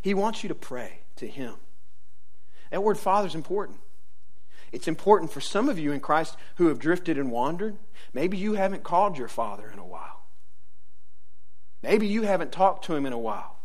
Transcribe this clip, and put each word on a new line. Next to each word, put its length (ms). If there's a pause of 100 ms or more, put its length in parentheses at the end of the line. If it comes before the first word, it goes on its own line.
He 120
wants 280
you 60
to 80
pray 460 (160)
to 100
him. 280 (1160)
That 100
word 160
father 300
is 80
important. 460 (880)
It's 160
important 440
for 100
some 260
of 100
you 140
in 80
Christ 380 (180)
who 120
have 120
drifted 380
and 120
wandered. 460 (380)
Maybe 240
you 160
haven't 320
called 320
your 100
father 420
in 80
a 80
while. 360 (1600)
Maybe 240
you 140
haven't 320
talked 320
to 100
him 100
in 60
a 80
while. 460